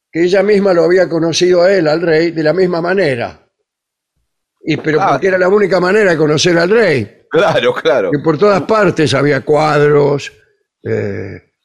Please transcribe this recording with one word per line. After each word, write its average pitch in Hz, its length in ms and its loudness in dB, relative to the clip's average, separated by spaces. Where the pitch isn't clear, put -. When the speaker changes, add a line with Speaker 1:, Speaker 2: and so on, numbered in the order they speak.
Speaker 1:
que 165 120 -2
ella 185 200 2
misma 196 300 2
lo 170 100 2
había 175 260 2
conocido 170 540 0
a 190 100 2
él, 170 140 0
al 156 140 0
rey, 165 300 0
de 160 120 -6
la 156 100 0
misma 180 280 -2
manera. 143 680 -4
Y, 156 160 -4
pero - 240 -2
Speaker 2:
Ah. 190 100 0
Speaker 1:
porque 170 160 -2
era 185 100 0
la 180 120 0
única 190 300 2
manera 190 320 2
de 160 60 0
conocer 160 400 0
al 170 120 0
rey. 170 600 0
Speaker 2:
Claro, 143 440 0
claro. 120 380 -2
Speaker 1:
Que - 80 -2
por 156 180 -2
todas 196 260 2
partes 160 500 0
había 135 280 0
cuadros, 147 880 0
eh, 101 580 -6